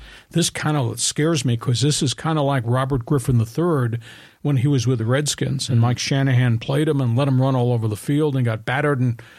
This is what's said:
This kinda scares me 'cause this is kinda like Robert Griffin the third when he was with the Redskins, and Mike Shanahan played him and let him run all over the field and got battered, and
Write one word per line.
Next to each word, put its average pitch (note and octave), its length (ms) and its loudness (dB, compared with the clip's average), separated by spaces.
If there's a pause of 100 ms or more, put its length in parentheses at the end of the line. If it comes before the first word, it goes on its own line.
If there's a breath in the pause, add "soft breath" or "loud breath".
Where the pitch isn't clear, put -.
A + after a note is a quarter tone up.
(320 loud breath)
This - 180 0
kinda C3 480 -2
scares D3+ 480 0
me A#2+ 100 2
'cause A#2 240 -2
this C#3+ 240 0
is B2+ 100 0
kinda D#3+ 280 -2
like C#3 240 0
Robert C3 400 0
Griffin C3+ 320 0
the A2+ 80 2
third B2 560 0 (400 loud breath)
when C#3+ 160 0
he B2+ 100 2
was C3 200 2
with B2+ 100 2
the A2 80 -4
Redskins, C3+ 640 -2
and A#2+ 100 4
Mike B2 200 2
Shanahan B2+ 580 2
played D3 320 0
him C#3+ 100 0
and A#2+ 160 0
let C#3 120 2
him C3 120 2
run C3 160 2
all B2 160 2
over A2+ 160 0
the G#2+ 80 -2
field C#3+ 400 0
and C3 80 0
got A2 220 -2
battered, C#3+ 340 0
and A#2+ 220 0 (180 loud breath)